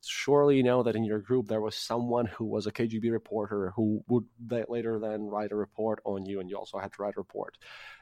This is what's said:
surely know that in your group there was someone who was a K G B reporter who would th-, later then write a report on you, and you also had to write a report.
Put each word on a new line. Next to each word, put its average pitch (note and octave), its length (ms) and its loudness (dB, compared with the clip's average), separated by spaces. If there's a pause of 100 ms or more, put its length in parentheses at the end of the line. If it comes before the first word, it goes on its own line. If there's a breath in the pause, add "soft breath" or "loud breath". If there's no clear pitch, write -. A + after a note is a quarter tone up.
surely C#3+ 580 6
know B2 200 6
that A2+ 140 2
in A2+ 80 2
your G#2+ 160 0
group B2 260 0
there A2 140 0
was G#2+ 160 -4
someone A#2+ 500 0
who A2+ 180 -6
was G#2+ 220 -2
a G#2 60 -4
K A#2 140 0
G A2 120 -2
B A2+ 120 0
reporter G#2 680 -2
who G#2+ 320 2
would A#2+ 160 4 (260)
th-, A#2 180 -2
later A2+ 300 -2
then G#2+ 280 -4
write G#2 260 -4
a G#2 40 -2
report G#2+ 480 -2
on G2 220 -4
you, G2 140 -4
and F2+ 100 -8
you G2 60 -8
also G2+ 220 -10
had G2 140 -8
to G2+ 100 -8
write G2+ 140 -4
a G2+ 40 -6
report. - 360 -10 (460 loud breath)